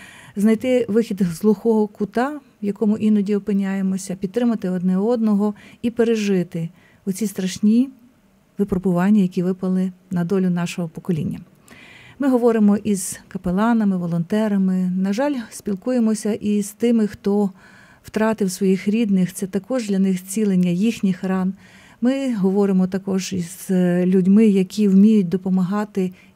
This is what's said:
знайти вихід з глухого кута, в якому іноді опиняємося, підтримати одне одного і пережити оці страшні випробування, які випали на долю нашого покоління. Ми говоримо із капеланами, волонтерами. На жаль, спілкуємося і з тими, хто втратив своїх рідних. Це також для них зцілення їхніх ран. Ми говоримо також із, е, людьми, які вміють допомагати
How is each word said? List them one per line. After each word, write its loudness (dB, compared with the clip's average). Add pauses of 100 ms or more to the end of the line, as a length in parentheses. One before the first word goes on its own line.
(360)
знайти 2
вихід 0
з -2
глухого 2
кута, -4 (320)
в -6
якому 0
іноді 0
опиняємося, -2
підтримати -2
одне 0
одного 0 (280)
і -2
пережити -2 (360)
оці -4
страшні 0 (680)
випробування, 2
які -2
випали -2 (200)
на -2
долю 0
нашого -4
покоління. -6 (800)
Ми 0
говоримо 4
із -4
капеланами, 0
волонтерами. 0
На -2
жаль, -2 (140)
спілкуємося -2
і -2
з -8
тими, 2
хто -2 (520)
втратив -2
своїх 0
рідних. 0
Це -8
також -4
для 0
них 0
зцілення 0
їхніх -2
ран. -2 (500)
Ми 0
говоримо 2
також -4
із, -8
е, 2
людьми, 4
які 2
вміють 6
допомагати -2 (240)